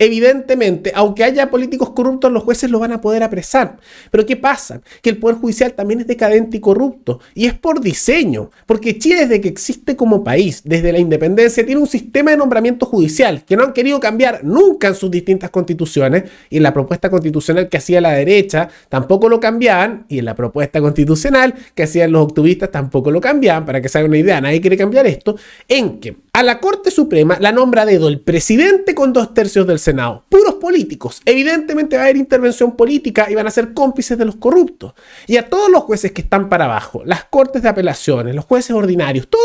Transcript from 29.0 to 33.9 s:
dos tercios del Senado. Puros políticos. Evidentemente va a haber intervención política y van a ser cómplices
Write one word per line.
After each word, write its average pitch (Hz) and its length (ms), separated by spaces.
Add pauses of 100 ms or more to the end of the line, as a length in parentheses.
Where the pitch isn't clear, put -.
dos 240 220
tercios 202 340
del 160 120
Senado. 123 500
Puros 403 260
políticos. 330 720
Evidentemente 302 720
va 254 60
a - 20
haber 269 100
intervención 247 600
política 233 520
y 214 60
van 214 120
a 214 40
ser 233 220
cómplices 262 440